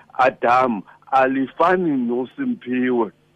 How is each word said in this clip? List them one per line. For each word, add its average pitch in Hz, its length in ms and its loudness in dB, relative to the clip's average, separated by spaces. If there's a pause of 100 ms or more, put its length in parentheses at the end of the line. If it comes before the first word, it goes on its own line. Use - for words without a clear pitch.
(140)
Adam 123 680 0 (300)
alifani 139 840 0
noSimphiwe. 123 1120 -2 (240)